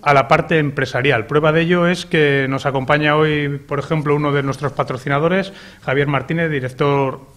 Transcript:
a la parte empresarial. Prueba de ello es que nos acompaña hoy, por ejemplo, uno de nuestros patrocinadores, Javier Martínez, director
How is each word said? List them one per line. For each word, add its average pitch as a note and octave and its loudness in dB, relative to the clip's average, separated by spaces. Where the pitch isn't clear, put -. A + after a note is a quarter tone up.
a C#3+ 2
la C3+ 4
parte D#3+ 2
empresarial. C3+ 0
Prueba D3+ 2
de E3 2
ello F3 2
es F3 -2
que C#3+ 2
nos C3+ -4
acompaña D3 2
hoy, D3 0
por C#3+ -4
ejemplo, D3 0
uno D3 0
de C#3+ 0
nuestros C#3 -4
patrocinadores, D3+ -2
Javier C#3+ 0
Martínez, D#3+ -2
director C#3 -2